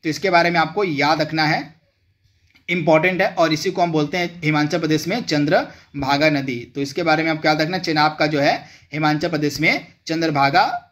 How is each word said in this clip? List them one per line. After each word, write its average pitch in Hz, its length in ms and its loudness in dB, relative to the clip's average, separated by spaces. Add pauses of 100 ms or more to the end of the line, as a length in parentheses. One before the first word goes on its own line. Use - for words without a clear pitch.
तो 165 60 -2
इसके 151 200 -2
बारे 170 200 4
में 170 100 2
आपको 170 240 0
याद 156 380 0
रखना 156 240 0
है, 180 340 -4 (880)
इंपॉर्टेंट 175 520 2
है। 196 80 2
और 160 240 0
इसी 170 180 -4
को 175 100 -4
हम 170 100 0
बोलते 151 260 0
हैं 175 260 -6
हिमाचल 151 360 0
प्रदेश 156 280 0
में 202 160 -4
चंद्र 156 420 0 (300)
भागा 143 340 2
नदी। 135 300 -2 (160)
तो 139 60 -4
इसके 139 220 -4
बारे 160 200 2
में 165 80 0
आपको 156 160 -2
याद 156 140 2
रखना, 180 160 -2
चेनाब 151 420 0
का 156 80 2
जो 151 120 0
है 156 260 0 (280)
हिमाचल 151 360 0
प्रदेश 147 300 -2
में 185 280 0 (200)
चंद्रभागा 160 580 2 (260)